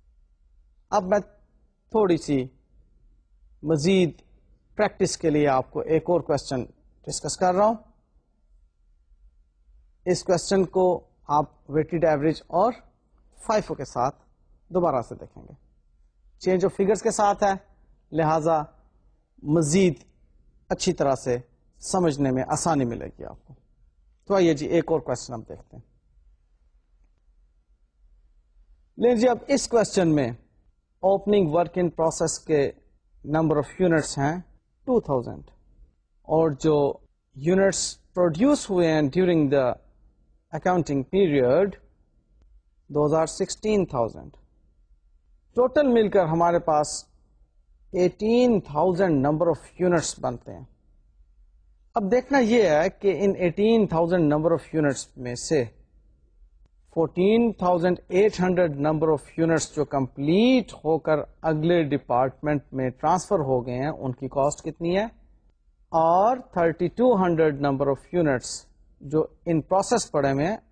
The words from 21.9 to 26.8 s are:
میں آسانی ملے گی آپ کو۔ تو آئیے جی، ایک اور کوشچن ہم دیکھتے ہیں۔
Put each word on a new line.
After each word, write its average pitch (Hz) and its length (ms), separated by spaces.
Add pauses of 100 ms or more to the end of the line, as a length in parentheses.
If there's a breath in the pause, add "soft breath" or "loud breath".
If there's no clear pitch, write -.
میں 127 160
آسانی 151 380
ملے 117 200
گی - 200
آپ - 220
کو۔ - 60 (720)
تو 196 100
آئیے 170 180
جی، 143 120
ایک 165 260
اور 156 80
کوشچن 127 340
ہم 113 80
دیکھتے - 360
ہیں۔ 117 60 (3250)